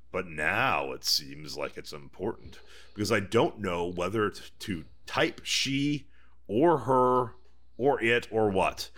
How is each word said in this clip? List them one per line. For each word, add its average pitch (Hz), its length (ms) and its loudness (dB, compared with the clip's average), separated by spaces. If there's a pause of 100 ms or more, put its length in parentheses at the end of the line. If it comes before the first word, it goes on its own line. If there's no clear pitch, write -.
(120)
but 92 140 -4
now 80 680 0
it - 120 -10
seems 71 520 -4
like 71 220 -6
it's - 140 -14
important 73 640 -8 (360)
because 101 160 -2
I 107 100 4
don't 110 400 2
know 87 300 0
whether 98 400 0
t-, - 120 -12 (180)
to 85 240 -6 (220)
type - 360 0
she 139 640 -2 (400)
or 147 340 4
her 127 520 4 (460)
or 127 240 2
it 117 280 2
or 110 200 4
what. 90 480 2